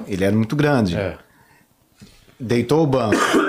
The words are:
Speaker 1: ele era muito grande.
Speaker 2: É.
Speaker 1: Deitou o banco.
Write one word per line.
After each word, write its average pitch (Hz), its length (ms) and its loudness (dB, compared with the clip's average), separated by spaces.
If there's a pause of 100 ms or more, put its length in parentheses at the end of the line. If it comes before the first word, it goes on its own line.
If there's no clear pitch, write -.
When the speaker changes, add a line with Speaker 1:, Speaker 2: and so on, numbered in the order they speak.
Speaker 1:
ele 95 160 -4
era 101 120 2
muito 110 200 0
grande. 135 400 0
Speaker 2:
É. 92 220 -6 (1200)
Speaker 1:
Deitou 120 440 0
o 151 40 2
banco. 123 280 0 (340)